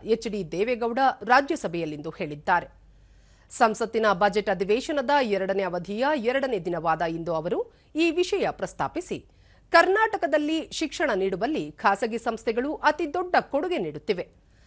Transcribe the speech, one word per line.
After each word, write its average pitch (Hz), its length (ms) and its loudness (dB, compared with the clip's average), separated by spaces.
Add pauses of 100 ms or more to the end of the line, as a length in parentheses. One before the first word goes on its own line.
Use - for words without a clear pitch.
ಎಚ್ 226 240 0
ಡಿ 190 240 -6
ದೇವೇಗೌಡ 233 460 -2 (240)
ರಾಜ್ಯಸಭೆಯಲ್ಲಿಂದು 170 880 0
ಹೇಳಿದ್ದಾರೆ. 165 560 -2 (840)
ಸಂಸತ್ತಿನ 220 600 2
ಬಜೆಟ್ 202 380 2
ಅಧಿವೇಶನದ 233 600 0 (120)
ಎರಡನೇ 196 400 0
ಅವಧಿಯ 190 520 -2
ಎರಡನೇ 254 440 0
ದಿನವಾದ 165 440 0
ಇಂದು 165 320 -2
ಅವರು 196 380 -2 (220)
ಈ 330 160 2
ವಿಷಯ 359 400 0
ಪ್ರಸ್ತಾಪಿಸಿ, - 760 -6 (440)
ಕರ್ನಾಟಕದಲ್ಲಿ 339 1000 2
ಶಿಕ್ಷಣ 302 420 -2
ನೀಡುವಲ್ಲಿ 190 580 -2
ಖಾಸಗಿ 220 460 0
ಸಂಸ್ಥೆಗಳು 240 560 -2
ಅತಿ 302 400 0
ದೊಡ್ಡ 359 260 0
ಕೊಡುಗೆ 320 380 -2
ನೀಡುತ್ತಿವೆ. 165 640 -6 (240)